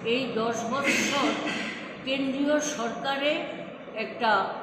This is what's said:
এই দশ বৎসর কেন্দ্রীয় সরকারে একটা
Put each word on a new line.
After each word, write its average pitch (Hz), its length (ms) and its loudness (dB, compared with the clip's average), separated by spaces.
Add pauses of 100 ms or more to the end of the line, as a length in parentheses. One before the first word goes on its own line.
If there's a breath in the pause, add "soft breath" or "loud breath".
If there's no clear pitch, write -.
এই 240 180 2 (120)
দশ 226 220 0 (140)
বৎসর 277 580 2 (760)
কেন্দ্রীয় 269 560 2 (160)
সরকারে 277 560 0 (640)
একটা 220 380 0 (300)